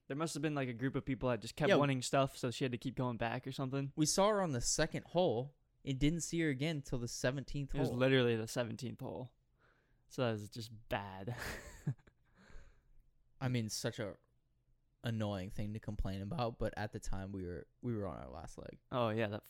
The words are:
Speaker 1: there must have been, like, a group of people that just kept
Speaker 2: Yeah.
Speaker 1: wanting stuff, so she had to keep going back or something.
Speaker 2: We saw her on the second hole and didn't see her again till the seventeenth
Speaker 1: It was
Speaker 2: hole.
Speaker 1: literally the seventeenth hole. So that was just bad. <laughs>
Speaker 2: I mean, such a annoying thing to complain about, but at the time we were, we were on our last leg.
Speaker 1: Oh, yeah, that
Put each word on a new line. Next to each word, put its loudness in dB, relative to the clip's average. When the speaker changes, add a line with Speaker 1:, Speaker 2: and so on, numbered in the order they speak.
Speaker 1:
there -2
must -2
have -4
been, 2
like, 0
a -4
group 0
of 0
people 0
that 2
just -10
kept 4
Speaker 2:
Yeah. 10
Speaker 1:
wanting 4
stuff, 2
so -2
she -4
had 0
to -2
keep -4
going 0
back -2
or -6
something. -2
Speaker 2:
We 6
saw 6
her 4
on 0
the 0
second 0
hole 2
and -2
didn't 4
see -2
her 4
again 0
till -4
the -2
seventeenth -2
Speaker 1:
It 0
was 2
Speaker 2:
hole. -2
Speaker 1:
literally 6
the -2
seventeenth -4
hole. -8
So -6
that 4
was -4
just -10
bad. -4
<laughs> -2
Speaker 2:
I 0
mean, 2
such -4
a -6
annoying -2
thing -4
to -8
complain -2
about, -2
but -2
at -4
the -8
time -4
we -6
were, -8
we -2
were -2
on -6
our -10
last -12
leg. -14
Speaker 1:
Oh, 2
yeah, 2
that -6